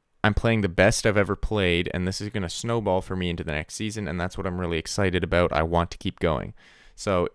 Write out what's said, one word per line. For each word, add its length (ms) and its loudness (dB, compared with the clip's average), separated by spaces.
I'm 100 4
playing 280 2
the 80 0
best 360 4
I've 120 2
ever 180 2
played, 580 2
and 140 -2
this 140 -4
is 80 -6
gonna 200 -4
snowball 520 0
for 140 -6
me 140 -2
into 140 -4
the 100 -6
next 220 -6
season, 320 -6
and 120 -4
that's 180 -4
what 100 -4
I'm 120 -4
really 180 -2
excited 460 0
about. 300 4
I 100 4
want 280 0
to 60 -14
keep 220 -8
going." 340 0
So 380 0